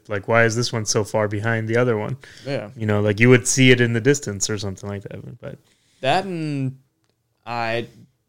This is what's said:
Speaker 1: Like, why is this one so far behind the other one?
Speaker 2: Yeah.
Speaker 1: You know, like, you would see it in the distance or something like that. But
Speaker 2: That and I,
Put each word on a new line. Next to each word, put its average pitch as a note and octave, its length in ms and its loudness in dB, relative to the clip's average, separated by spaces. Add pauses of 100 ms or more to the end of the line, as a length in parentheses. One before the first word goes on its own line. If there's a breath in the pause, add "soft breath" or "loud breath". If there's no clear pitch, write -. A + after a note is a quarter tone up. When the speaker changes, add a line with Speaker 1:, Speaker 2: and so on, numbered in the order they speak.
Speaker 1:
Like, G2+ 180 -6
why A#2 180 6
is A2 120 0
this A#2+ 160 -4
one A2 120 -4
so G#2+ 200 -2
far G#2+ 240 -2
behind A2 400 -4
the A2+ 80 0
other B2 200 2
one? G#2+ 200 -6 (280 loud breath)
Speaker 2:
Yeah. A#2 320 -8
Speaker 1:
You A2 100 -4
know, G#2 160 2
like, G#2 180 2
you A#2+ 80 6
would B2+ 180 6
see B2+ 240 6
it A#2+ 100 8
in A#2 120 2
the A#2 80 0
distance G#2+ 500 -2
or G#2+ 80 -4
something G2 320 -8
like G2+ 140 -10
that. - 360 -16
But - 180 -16 (420)
Speaker 2:
That D#3+ 240 0
and D3 540 -6 (680)
I, A#2 400 -4 (420)